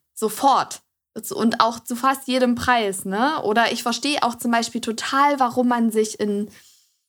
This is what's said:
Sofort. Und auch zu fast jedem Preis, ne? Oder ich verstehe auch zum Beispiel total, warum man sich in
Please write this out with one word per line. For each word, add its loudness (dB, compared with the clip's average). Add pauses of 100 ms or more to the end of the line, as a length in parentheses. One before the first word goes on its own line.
(140)
Sofort. 0 (520)
Und 2
auch 2
zu -8
fast -2
jedem 2
Preis, 0
ne? 0
Oder 2
ich -6
verstehe -2
auch -2
zum -4
Beispiel -2
total, 0
warum 2
man 2
sich 0
in -2 (600)